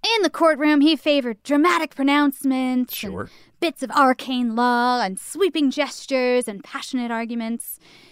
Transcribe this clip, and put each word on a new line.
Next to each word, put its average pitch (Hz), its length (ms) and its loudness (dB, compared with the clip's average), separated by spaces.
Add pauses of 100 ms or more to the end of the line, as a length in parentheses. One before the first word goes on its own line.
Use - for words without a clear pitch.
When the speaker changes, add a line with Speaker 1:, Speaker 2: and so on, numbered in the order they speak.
(180)
Speaker 1:
In 415 40 2
the 330 80 2
courtroom, 302 520 4
he 302 160 4
favored 269 460 0
dramatic 320 520 2
pronouncements 269 1080 0
and 196 100 -8
Speaker 2:
Sure. - 160 -8 (320)
Speaker 1:
bits 320 220 -2
of 220 80 -8
arcane 254 640 2
law 247 460 2
and 190 160 -4
sweeping 302 540 0
gestures 254 760 -2
and 202 140 -12
passionate 247 480 -8
arguments. 233 680 -8 (320)